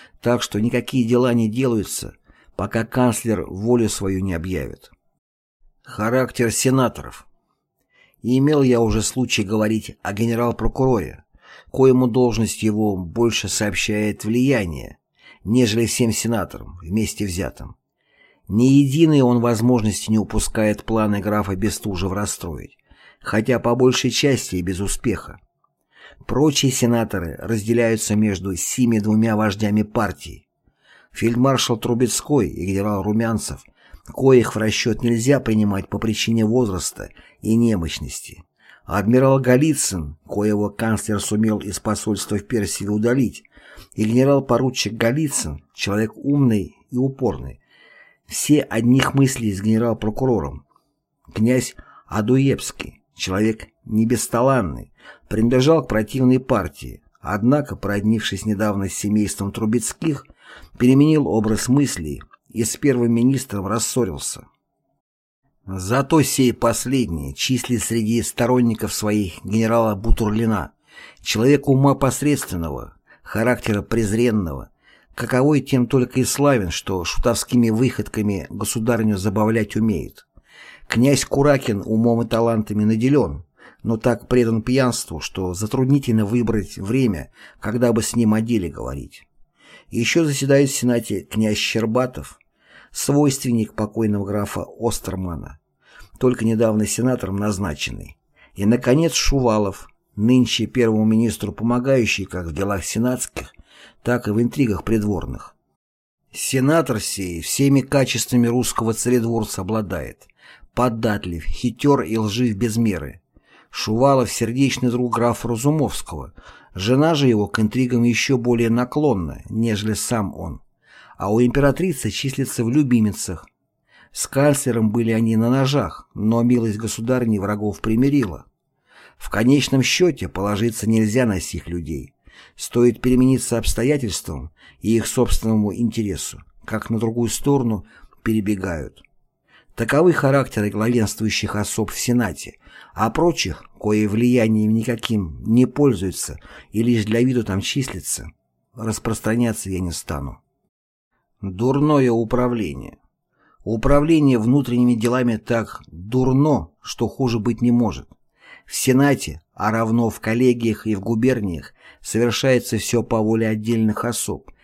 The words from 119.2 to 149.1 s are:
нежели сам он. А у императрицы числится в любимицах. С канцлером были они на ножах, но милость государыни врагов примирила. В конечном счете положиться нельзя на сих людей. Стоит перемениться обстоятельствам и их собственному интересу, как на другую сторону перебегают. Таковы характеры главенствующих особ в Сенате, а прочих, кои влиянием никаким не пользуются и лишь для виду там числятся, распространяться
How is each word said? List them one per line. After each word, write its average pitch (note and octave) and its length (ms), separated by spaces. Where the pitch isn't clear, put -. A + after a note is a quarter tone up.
нежели G#2+ 440
сам G#2 420
он. D2+ 240
А G2 160
у A2+ 80
императрицы C#3 680
числится C3 540
в A2+ 60
любимицах. A#2 760
С - 160
канцлером C3 640
были A2+ 200
они A2+ 260
на A#2 140
ножах, C3+ 640
но A2 280
милость A#2 360
государыни A2+ 600
врагов G#2 420
примирила. A#2 680
В - 140
конечном C3 520
счете E3+ 460
положиться G#2 600
нельзя A2 360
на G2 160
сих - 280
людей. D#2+ 460
Стоит A#2+ 440
перемениться B2+ 580
обстоятельствам A2 920
и A2 160
их G#2 100
собственному A2 680
интересу, G#2+ 680
как - 260
на A2+ 80
другую A#2 300
сторону A#2+ 580
перебегают. F#2+ 800
Таковы D3 360
характеры C3+ 580
главенствующих G#2+ 880
особ G#2 340
в - 80
Сенате, A#2+ 600
а G#2 160
прочих, D3+ 540
кои G#2+ 280
влиянием A2 640
никаким G#2+ 720
не A#2+ 220
пользуются G2+ 720
и G#2+ 120
лишь A#2 220
для A2+ 180
виду B2 200
там G2+ 180
числятся, - 680
распространяться A2+ 960